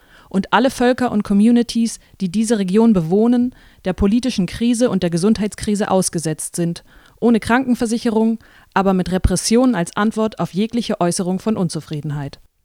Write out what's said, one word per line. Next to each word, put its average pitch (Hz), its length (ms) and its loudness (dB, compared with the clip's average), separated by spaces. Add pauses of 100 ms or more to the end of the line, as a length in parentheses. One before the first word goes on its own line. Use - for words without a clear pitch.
(280)
Und - 240 -2
alle 240 180 4
Völker 247 400 0
und 208 140 -2
Communities, 226 760 2 (220)
die 190 100 -2
diese 214 300 0
Region 214 320 4
bewohnen, 220 600 2 (320)
der 185 100 -2
politischen 214 520 0
Krise 240 440 0
und 185 120 0
der 175 80 0
Gesundheitskrise 202 800 -2
ausgesetzt 165 640 -2
sind, 170 300 -4 (340)
ohne 226 220 4
Krankenversicherung, 226 1000 0 (360)
aber 196 200 2
mit 180 160 -2
Repressionen 220 640 2
als 170 220 -4
Antwort 220 420 -2
auf 170 160 -4
jegliche 214 460 -4
Äußerung 175 400 -2
von 220 160 -2
Unzufriedenheit. 147 840 -6 (260)